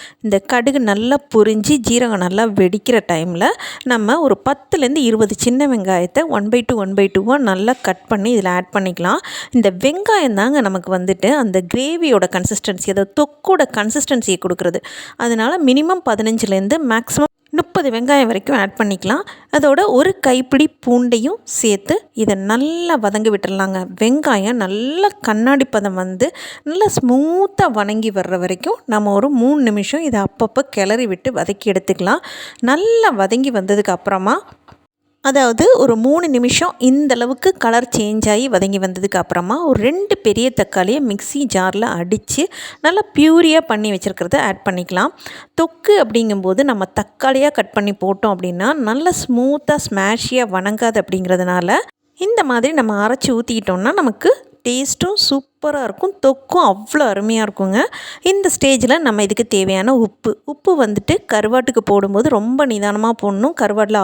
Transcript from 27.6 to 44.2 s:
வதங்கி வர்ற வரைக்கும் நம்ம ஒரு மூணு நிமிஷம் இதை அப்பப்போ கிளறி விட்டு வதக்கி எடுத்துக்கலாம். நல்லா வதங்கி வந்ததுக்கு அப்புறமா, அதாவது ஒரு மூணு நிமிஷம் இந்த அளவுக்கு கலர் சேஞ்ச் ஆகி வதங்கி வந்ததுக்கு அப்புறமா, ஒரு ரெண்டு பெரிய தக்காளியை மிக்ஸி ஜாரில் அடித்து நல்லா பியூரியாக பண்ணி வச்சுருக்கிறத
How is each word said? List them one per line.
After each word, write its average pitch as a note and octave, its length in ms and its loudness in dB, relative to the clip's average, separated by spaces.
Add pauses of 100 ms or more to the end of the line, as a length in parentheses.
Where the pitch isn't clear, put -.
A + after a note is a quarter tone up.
வதங்கி G#3+ 400 -2
வர்ற F3+ 260 -2
வரைக்கும் F#3 380 -4 (120)
நம்ம G#3 260 0
ஒரு C4+ 100 2 (120)
மூணு C#4+ 180 2 (100)
நிமிஷம் G#3 380 -4
இதை A3 180 0
அப்பப்போ A#3 380 -2 (120)
கிளறி G#3+ 380 0
விட்டு C4 240 -6
வதக்கி G3+ 360 -2
எடுத்துக்கலாம். F#3+ 500 0 (480)
நல்லா A4 380 2 (120)
வதங்கி A#3+ 380 0
வந்ததுக்கு G3+ 380 0
அப்புறமா, G3 380 -2 (920)
அதாவது C4 360 2 (180)
ஒரு B3+ 120 4 (100)
மூணு D#4+ 300 2
நிமிஷம் B3 380 0 (140)
இந்த C4+ 300 4
அளவுக்கு B3+ 340 0 (120)
கலர் A#3+ 240 2 (100)
சேஞ்ச் G#3+ 360 -2
ஆகி A3+ 120 2 (100)
வதங்கி G3 280 0
வந்ததுக்கு F#3 380 -2
அப்புறமா, F3 360 -2 (120)
ஒரு B3+ 180 4
ரெண்டு G4 280 -2 (120)
பெரிய A3 200 2 (120)
தக்காளியை G3+ 420 0 (100)
மிக்ஸி G3+ 300 -6 (140)
ஜாரில் G3 340 0 (120)
அடித்து G#3 440 -2 (400)
நல்லா F#4+ 200 2 (120)
பியூரியாக D#4+ 540 6
பண்ணி G#3+ 240 -2
வச்சுருக்கிறத F#3+ 540 -2